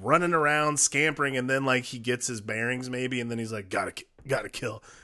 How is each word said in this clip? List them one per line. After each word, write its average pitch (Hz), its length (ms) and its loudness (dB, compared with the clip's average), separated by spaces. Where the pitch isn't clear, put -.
running 170 340 4
around, 151 460 2
scampering, 143 560 2
and 127 120 0
then, 135 160 2
like, 127 200 2
he 127 140 -10
gets 120 280 -2
his 117 140 -6
bearings 117 500 -4
maybe, 127 300 -2
and 117 100 -4
then 117 80 -2
he's 113 140 -4
like, 101 180 -8
"Gotta 101 220 -2
ki-, - 140 -14
gotta 131 220 -2
kill." 107 340 -8